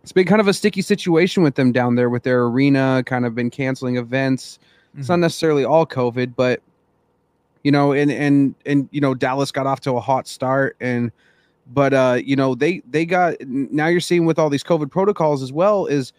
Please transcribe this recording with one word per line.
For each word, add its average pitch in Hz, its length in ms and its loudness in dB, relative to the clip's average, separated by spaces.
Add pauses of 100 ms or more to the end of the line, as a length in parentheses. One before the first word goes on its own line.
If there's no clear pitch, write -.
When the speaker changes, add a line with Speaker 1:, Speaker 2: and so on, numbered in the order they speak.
Speaker 1:
it's - 100 -20
been 185 140 2
kind 208 140 4
of 202 80 2
a 196 60 2
sticky 196 260 -2
situation 180 640 0
with 143 140 2
them 127 160 2
down 123 220 0
there 123 140 2
with 120 140 -2
their 123 220 2
arena, 135 600 2
kind 123 220 -2
of 113 80 -4
been 120 160 -2
canceling 127 480 -4
events. 131 600 -4 (380)
It's 139 120 -10
not 180 60 2
Speaker 2:
Mm-hmm. 175 80 2
Speaker 1:
necessarily 156 420 0
all 156 200 4
covid, 123 520 -4
but, 127 260 0 (1000)
you 143 80 2
know, 143 200 4
and, 143 200 0
and, 139 420 2 (100)
and, 143 280 -2
you 143 80 -4
know, 135 120 0
Dallas 131 380 -2
got 135 160 -6
off 135 140 -2
to 127 160 -4
a 120 40 -2
hot 127 280 -2
start, 135 500 -2
and, 120 320 -4 (560)
but, 135 260 0
uh, 127 320 2
you 135 120 0
know, 135 180 0
they, 151 340 -2
they 151 160 -2
got, 175 360 0
n-, 131 320 -6
now 151 160 0
you're 175 100 2
seeing 170 260 0
with 160 140 2
all 156 100 2
these 139 140 -2
covid 151 300 -2
protocols 165 500 0
as 131 100 -10
well, 190 340 0
is 139 320 -2